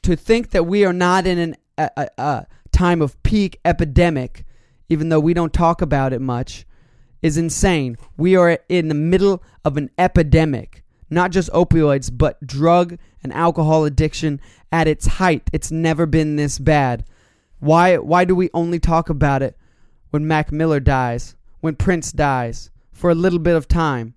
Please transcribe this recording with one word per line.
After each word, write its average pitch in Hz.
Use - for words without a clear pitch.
To 175
think 226
that 170
we 202
are 185
not 180
in 180
an, 170
a, 156
a, 147
a 135
time 175
of 143
peak 208
epidemic, 165
even 160
though 160
we 165
don't 170
talk 170
about 139
it 120
much, 127
is 156
insane. 160
We 180
are 170
in 170
the 151
middle 180
of 143
an 147
epidemic. 160
Not 180
just 175
opioids, 151
but 139
drug 170
and 131
alcohol 160
addiction 151
at 160
its -
height. 175
It's -
never 160
been 151
this 147
bad. 135
Why, 165
why 175
do 180
we 180
only 170
talk 165
about 139
it -
when 151
Mac 156
Miller 151
dies, 123
when 160
Prince -
dies, 127
for -
a 170
little 175
bit 165
of 160
time? 135